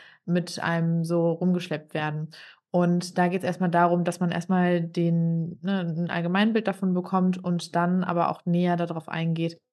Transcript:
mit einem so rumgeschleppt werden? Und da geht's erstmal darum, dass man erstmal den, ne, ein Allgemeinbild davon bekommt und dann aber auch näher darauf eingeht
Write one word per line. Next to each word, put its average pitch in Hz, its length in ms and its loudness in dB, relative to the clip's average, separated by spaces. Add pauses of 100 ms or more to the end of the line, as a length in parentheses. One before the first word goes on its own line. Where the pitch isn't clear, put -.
(240)
mit 175 360 -4
einem 165 440 0
so 165 280 2
rumgeschleppt 175 600 -2
werden? 151 380 -4 (400)
Und 175 480 2
da 180 100 4
geht's 185 160 -2
erstmal 180 260 0
darum, 175 340 4
dass 175 160 -2
man 175 120 0
erstmal 175 500 2
den, 165 800 0
ne, 190 180 -2
ein 170 300 -4
Allgemeinbild 202 560 2
davon 190 260 0
bekommt 185 500 0
und 175 340 -4
dann 180 260 2
aber 170 280 0
auch - 160 -8
näher 175 300 2
darauf 165 320 -4
eingeht 165 520 -2 (120)